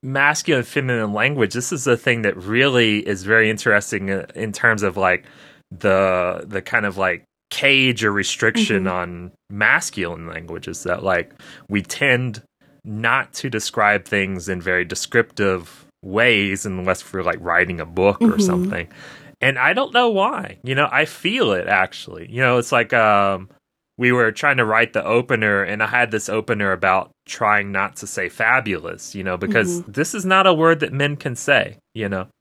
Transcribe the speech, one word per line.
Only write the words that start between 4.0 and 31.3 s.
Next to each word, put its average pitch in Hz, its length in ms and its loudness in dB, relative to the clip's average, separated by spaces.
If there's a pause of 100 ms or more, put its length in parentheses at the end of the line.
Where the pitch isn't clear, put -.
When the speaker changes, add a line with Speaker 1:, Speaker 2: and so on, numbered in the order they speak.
Speaker 1:
uh, 98 240 -4
in 107 200 -6
terms 110 280 2
of, 92 140 0
like, 92 300 2 (520)
the, 92 720 2
the 98 140 -6
kind 107 240 -2
of, 95 120 -4
like, 92 280 -2 (240)
cage 131 560 2
or 104 80 4
restriction 113 720 0
Speaker 2:
Mm-hmm. 92 120 -2
Speaker 1:
on 87 340 -8 (180)
masculine 101 760 0
language 82 440 -12
is 85 140 -12
that, 87 200 -4
like, 90 300 -2 (340)
we 101 140 -2
tend 123 600 -2 (420)
not 117 480 -2
to - 160 -8
describe 104 560 0
things 95 420 -2
in 92 140 -4
very 90 240 0
descriptive 92 1000 -2 (160)
ways 101 640 2
unless 92 460 -4
we're, 92 120 -4
like, 87 180 -2
writing 87 400 0
a 78 40 -8
book 92 360 0
or 233 60 4 (120)
Speaker 2:
Mm-hmm. - 20 -
Speaker 1:
something. 180 460 -2 (520)
And 127 200 2
I 143 140 4
don't 254 200 -2
know 247 160 4
why. 214 540 -2
You 127 100 -4
know, 139 180 2
I 143 140 2
feel 185 460 -2
it, 87 160 -2
actually. 92 600 -2
You 113 140 -6
know, 123 160 4
it's 117 140 -2
like, 120 200 2
um, 101 580 2 (460)
we 123 160 2
were 120 200 4
trying 143 260 0
to 120 80 2
write 110 280 2
the 101 120 -2
opener, 110 560 2
and 104 220 -2
I - 20 2
had 117 240 0
this 107 180 -4
opener 104 440 -2
about 92 400 0 (160)
trying 104 440 0
not 98 260 -4
to 101 100 -14
say 92 220 -6
fabulous, 104 840 -2
you 98 100 -8
know, 92 140 -4
because 143 440 0
Speaker 2:
Mm-hmm. 113 100 -14
Speaker 1:
this 147 240 -2
is 190 100 -6
not 190 220 4
a 180 80 6
word 160 240 4
that 151 120 -4
men 143 260 -2
can 127 180 -6